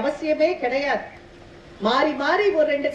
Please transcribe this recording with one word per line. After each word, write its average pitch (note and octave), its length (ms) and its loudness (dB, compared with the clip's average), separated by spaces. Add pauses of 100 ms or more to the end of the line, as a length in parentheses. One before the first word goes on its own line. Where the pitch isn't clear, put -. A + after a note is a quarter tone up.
அவசியமே D4+ 500 0 (120)
கிடையாது. C4 400 -2 (840)
மாறி C#4 340 2
மாறி F4+ 260 2 (120)
ஒரு D4+ 140 2
ரெண்டு C#4+ 220 -2